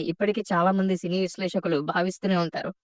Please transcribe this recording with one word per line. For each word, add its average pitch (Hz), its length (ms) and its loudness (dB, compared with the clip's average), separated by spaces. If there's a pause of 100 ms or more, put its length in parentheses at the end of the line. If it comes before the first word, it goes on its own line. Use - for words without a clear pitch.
ఇప్పటికీ 208 380 0
చాలా 180 300 4
మంది 190 240 2
సినీ 180 240 -2
విశ్లేషకులు 180 600 -2
భావిస్తూనే 180 560 0
ఉంటారు. 170 340 -4 (120)